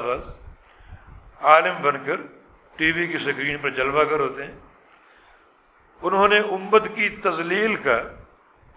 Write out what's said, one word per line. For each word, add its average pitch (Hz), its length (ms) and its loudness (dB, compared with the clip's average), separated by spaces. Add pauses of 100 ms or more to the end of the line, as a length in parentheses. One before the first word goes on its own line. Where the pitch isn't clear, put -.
باز - 320 -6 (1040)
عالم 165 420 4
بن 139 220 0
کر 151 120 -2 (600)
ٹی 160 160 0
وی 170 140 -2
کی 170 80 -6
اسکرین 143 440 -4
پر 143 120 -4
جلوہ 139 340 2
گر 147 160 0
ہوتے 135 240 -4
ہیں۔ - 140 -16 (1400)
انہوں 196 260 4
نے 208 100 6
امت 208 560 2
کی 214 140 -2
تذلیل 190 680 -2
کا 127 280 0 (760)